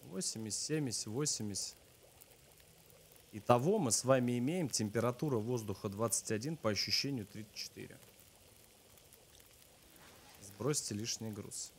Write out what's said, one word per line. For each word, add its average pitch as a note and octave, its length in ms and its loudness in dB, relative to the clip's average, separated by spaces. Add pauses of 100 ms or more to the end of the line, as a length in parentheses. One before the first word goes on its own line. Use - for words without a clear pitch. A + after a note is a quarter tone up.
Восемьдесят, A2+ 560 -4
семьдесят, D3 480 0
восемьдесят. G#2+ 680 -2 (1600)
Итого B2 480 4
мы B2+ 100 4
с - 140 2
вами B2 340 6
имеем D3 300 2
температура A#2 680 2
воздуха G#2+ 520 -2
двадцать G#2+ 420 0
один, B2 260 0
по A2 140 2
ощущению A2 560 0
тридцать - 280 -14
четыре. - 440 -10 (2500)
Сбросьте G#2+ 520 -2
лишний A2 380 -4
груз. - 460 -8